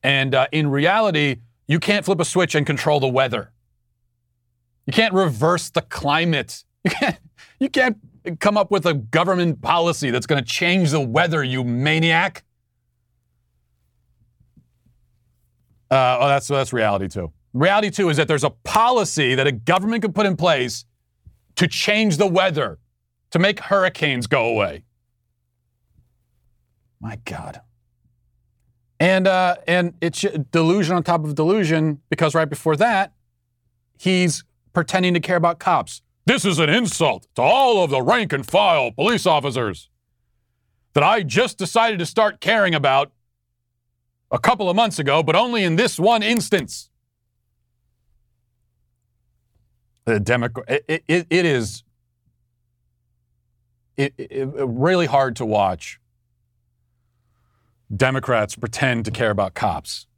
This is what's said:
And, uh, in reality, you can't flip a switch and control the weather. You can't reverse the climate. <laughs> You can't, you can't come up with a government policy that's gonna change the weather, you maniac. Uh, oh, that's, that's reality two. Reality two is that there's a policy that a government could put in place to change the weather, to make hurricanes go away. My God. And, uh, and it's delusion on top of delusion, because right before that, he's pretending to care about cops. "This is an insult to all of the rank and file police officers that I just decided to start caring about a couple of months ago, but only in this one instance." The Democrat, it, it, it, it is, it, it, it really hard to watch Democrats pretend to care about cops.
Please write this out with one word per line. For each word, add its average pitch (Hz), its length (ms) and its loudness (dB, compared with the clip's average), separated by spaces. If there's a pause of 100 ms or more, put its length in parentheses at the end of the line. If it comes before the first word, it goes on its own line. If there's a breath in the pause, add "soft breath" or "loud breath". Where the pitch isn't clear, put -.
And, 135 320 0
uh, 131 160 4
in 151 180 0
reality, 151 680 0 (300)
you 160 120 0
can't 208 240 -2
flip 185 160 -2
a 170 60 0
switch - 280 -2
and 147 120 2
control 147 340 0
the 135 80 0
weather. 123 460 -2 (1300)
You 139 60 -6
can't 220 220 2
reverse 165 560 0
the - 140 -2
climate. 151 840 -2
<laughs> - 40 -20 (100)
You 180 60 0
can't, - 280 -4 (420 soft breath)
you 269 100 -2
can't 254 280 0 (420)
come 202 180 0
up 202 140 0
with 190 140 0
a 170 80 2
government 165 680 0
policy 170 500 0
that's 123 140 -2
gonna 143 160 0
change 175 500 0
the 156 80 0
weather, 151 440 0
you 127 200 -4
maniac. 160 800 0 (3500)
Uh, 127 320 2
oh, 139 60 2
that's, 139 200 0
that's 135 240 -2
reality 101 360 0
two. 87 240 -8 (220)
Reality 196 360 2
two 180 200 0
is 147 80 0
that 156 100 2
there's 151 180 0
a 143 40 2
policy 214 880 0
that 139 100 2
a 151 60 2
government 185 500 0
could 202 140 -4
put 208 100 2
in 190 120 0
place 139 480 -2 (680)
to - 120 0
change 208 500 0
the 202 100 2
weather, 165 520 0 (520)
to 170 80 0
make 202 200 2
hurricanes 175 680 -2
go 127 180 2
away. 98 380 -2 (2250)
My 113 240 -12
God. - 360 -14 (1400)
And, 185 260 4
uh, 185 280 2 (120)
and 175 320 0
it's 170 240 -4 (280)
delusion 170 440 2
on 165 80 0
top 165 220 0
of 151 100 -6
delusion, 160 720 0
because 156 260 0
right 160 140 2
before 156 280 -2
that, 202 360 0 (840)
he's 180 460 0 (300)
pretending 180 400 0
to 175 60 2
care 180 160 -2
about 170 240 0
cops. - 420 -2 (240)
"This 226 200 0
is 170 140 0
an 156 100 2
insult 170 680 0
to 123 60 -2
all 226 420 4
of 151 60 0
the 135 120 0
rank 208 300 0
and 139 140 -4
file 165 460 2
police 185 340 -2
officers 131 640 -2 (1040)
that 147 100 4
I 202 200 2
just 165 340 -2
decided 220 420 0
to 170 60 -4
start 208 340 -2
caring 196 360 0
about 139 360 2 (1160)
a 123 100 -2
couple 202 300 0
of 175 60 0
months 214 240 0
ago, 143 240 2
but 156 120 0
only 233 280 2
in 165 120 0
this 214 240 0
one 214 240 2
instance." 208 680 -4 (3250)
The 113 140 0
Democrat, 117 500 -4
it, - 180 -2
it, 160 200 -4
it, 170 220 0
it 175 160 2
is, 123 380 -2 (2250)
it, 139 200 -2
it, - 140 -14
it 135 200 -6
really 143 540 0
hard 135 300 0
to 123 100 -6
watch 101 540 -2 (2000)
Democrats 127 600 0
pretend 120 500 -2
to 107 60 -6
care 113 200 0
about 98 220 -2
cops. - 540 -6 (100)